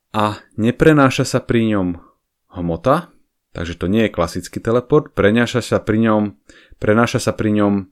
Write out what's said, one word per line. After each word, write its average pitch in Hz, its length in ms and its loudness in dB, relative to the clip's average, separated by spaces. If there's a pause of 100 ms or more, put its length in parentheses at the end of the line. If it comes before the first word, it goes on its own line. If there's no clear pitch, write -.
(120)
a 107 120 -2 (320)
neprenáša 135 680 2
sa 127 160 -2
pri 117 280 0
ňom 98 200 0 (640)
hmota, 87 640 -2 (360)
takže 85 240 -10
to 90 120 -6
nie 107 180 2
je 101 60 -2
klasický 87 480 -6
teleport, 123 520 -2
prenáša 113 480 2
sa 110 200 -2
pri 110 240 0
ňom, 107 180 2 (540)
prenáša 117 440 0
sa 110 120 -4
pri 107 220 -2
ňom 104 200 2 (180)